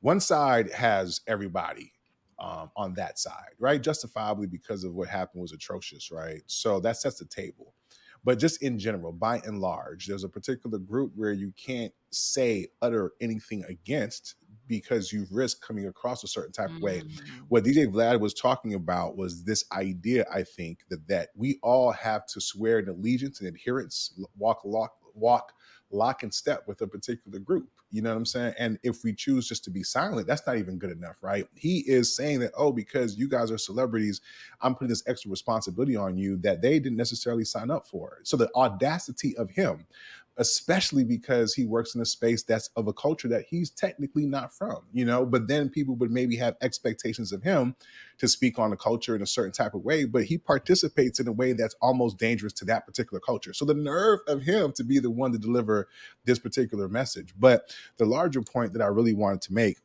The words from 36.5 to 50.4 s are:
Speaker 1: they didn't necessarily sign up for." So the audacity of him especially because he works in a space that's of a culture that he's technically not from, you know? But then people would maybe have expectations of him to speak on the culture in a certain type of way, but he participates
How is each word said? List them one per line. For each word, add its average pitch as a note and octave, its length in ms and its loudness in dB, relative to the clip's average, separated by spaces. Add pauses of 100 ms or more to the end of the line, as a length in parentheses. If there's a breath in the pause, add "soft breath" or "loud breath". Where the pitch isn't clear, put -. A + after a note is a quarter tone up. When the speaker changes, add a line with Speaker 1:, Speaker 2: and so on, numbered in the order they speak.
Speaker 1:
they C#3+ 180 6
didn't B2+ 180 -2
necessarily A#2 460 -2
sign A2+ 260 -6
up - 180 -4
for." - 360 -12
So - 120 0
the A#2+ 200 6
audacity B2+ 840 0
of A2 120 -2
him A#2 360 0 (520 loud breath)
especially C#3+ 640 2
because A#2 500 2
he B2 120 0
works A2+ 280 -2
in A#2+ 60 -2
a A2+ 60 0
space A#2 380 0
that's A2 320 0
of A2+ 100 0
a G#2 60 -2
culture D3 360 -2
that A#2 220 0
he's E3+ 200 -2
technically D3 540 -2
not C3+ 300 -4
from, A3 240 -6 (140)
you B2 120 2
know? B2 220 4
But A#2 220 2
then D3 200 2
people C3+ 280 -2
would A#2 160 0
maybe B2 240 2
have B2+ 260 0
expectations A2+ 680 -4
of G2 100 -8
him C3 320 2 (440 loud breath)
to B2 100 0
speak A#2+ 300 2
on A2 120 2
the G2+ 60 -2
culture A#2 400 0
in G2+ 60 -2
a G2+ 40 -4
certain G2 260 -2
type G#2+ 220 -2
of F#2+ 100 -6
way, D3 200 2
but A#2 200 2
he D#3+ 140 0
participates D3 840 4